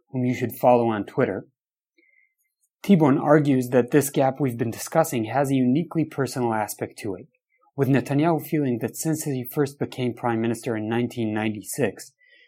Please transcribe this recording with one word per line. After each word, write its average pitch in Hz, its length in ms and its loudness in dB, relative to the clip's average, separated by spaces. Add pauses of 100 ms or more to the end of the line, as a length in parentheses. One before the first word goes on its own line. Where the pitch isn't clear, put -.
(120)
whom 127 120 -4
you 123 100 0
should 113 220 -6
follow 120 320 4
on 107 180 -2
Twitter. - 420 -2 (1300)
Tibon 156 380 6
argues 139 500 4
that 123 220 2
this 143 180 4
gap 135 300 0
we've 123 180 -2
been 117 140 -2
discussing 139 540 -2
has 131 260 0
a 135 40 2
uniquely 135 500 2
personal 123 480 -2
aspect 107 460 -6
to 98 160 -6
it, 95 120 -16 (480)
with 135 140 0
Netanyahu 143 580 0
feeling 160 320 -2
that - 160 -6
since 156 280 -4
he 131 200 -4
first 139 340 -4
became 131 360 -4
prime 117 260 -4
minister 113 380 -4
in 107 100 -6
nineteen 117 460 -2
ninety-six, 107 800 -4 (340)